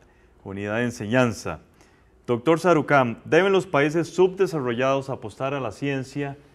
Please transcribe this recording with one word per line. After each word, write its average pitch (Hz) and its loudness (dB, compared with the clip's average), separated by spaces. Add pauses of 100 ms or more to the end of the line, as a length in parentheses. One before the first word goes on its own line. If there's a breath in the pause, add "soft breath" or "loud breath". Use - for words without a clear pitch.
(440 soft breath)
unidad 101 -6
de 120 0
enseñanza. 113 -2 (680 soft breath)
Doctor 139 2
Sarucán, 143 2
¿deben 170 4
los 185 2
países 151 0
subdesarrollados 139 0
apostar 135 -8
a 139 -6
la 120 -6
ciencia 139 -6 (180 soft breath)